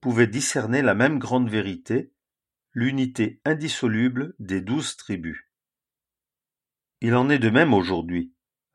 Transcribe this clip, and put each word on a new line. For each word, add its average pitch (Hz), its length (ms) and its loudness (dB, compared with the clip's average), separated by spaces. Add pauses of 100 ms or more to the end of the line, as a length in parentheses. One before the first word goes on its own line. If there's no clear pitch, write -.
pouvait 120 260 4
discerner 120 560 -2
la 110 120 4
même 131 240 2
grande 123 300 0
vérité, 104 640 -4 (600)
l'unité 127 720 -2
indissoluble 131 920 -2
des 95 220 -4
douze 120 360 -4
tribus. 82 420 -8 (1600)
Il 117 140 2
en 127 160 2
est 147 80 4
de 117 120 2
même 139 220 4
aujourd'hui. 87 600 0 (400)